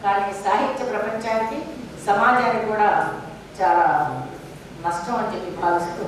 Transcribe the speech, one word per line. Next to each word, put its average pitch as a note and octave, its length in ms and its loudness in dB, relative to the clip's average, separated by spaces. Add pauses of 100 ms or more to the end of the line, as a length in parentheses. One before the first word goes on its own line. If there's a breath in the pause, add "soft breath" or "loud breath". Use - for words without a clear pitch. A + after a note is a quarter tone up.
కానీ G3 280 2
సాహిత్య - 520 0
ప్రపంచానికి, A3+ 720 -2 (480)
సమాజానికి A3+ 600 4
కూడా G#3+ 220 4 (760)
చాలా F#3 240 6 (1000)
నష్టం F3 300 -2
అని G#3+ 180 -2
చెప్పి F3 280 -6
భావిస్తూ F3 460 0